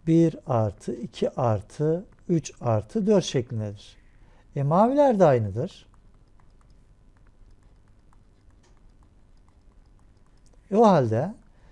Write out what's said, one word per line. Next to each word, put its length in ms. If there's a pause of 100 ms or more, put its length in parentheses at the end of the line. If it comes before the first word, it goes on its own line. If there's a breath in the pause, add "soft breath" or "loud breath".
Bir 280 (120)
artı 460
iki 360
artı 760 (240)
üç 220 (100)
artı 460
dört 160
şeklindedir. 720 (580 soft breath)
E, 80
maviler 560
de 60
aynıdır. 600 (4000)
E, 40
o 120
halde 460 (380 soft breath)